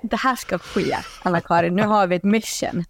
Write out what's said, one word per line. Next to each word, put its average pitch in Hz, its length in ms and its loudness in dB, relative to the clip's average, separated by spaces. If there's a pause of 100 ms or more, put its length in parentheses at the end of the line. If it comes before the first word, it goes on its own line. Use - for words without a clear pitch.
det 226 140 -4
här 254 200 0
ska - 220 -6
ske, 151 380 -2 (260)
Anna-Karin. 170 540 2
Nu 202 60 4
har 208 240 4
vi 180 100 2
ett 175 80 -4
mission. 202 640 0